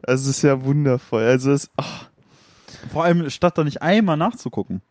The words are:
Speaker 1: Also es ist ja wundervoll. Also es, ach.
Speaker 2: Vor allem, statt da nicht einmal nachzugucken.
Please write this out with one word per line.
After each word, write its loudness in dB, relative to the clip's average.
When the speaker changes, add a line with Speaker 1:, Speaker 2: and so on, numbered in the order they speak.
Speaker 1:
Also 0
es -2
ist -2
ja 2
wundervoll. 0
Also 2
es, 0
ach. -10
Speaker 2:
Vor -2
allem, 2
statt 0
da 0
nicht -4
einmal 2
nachzugucken. -4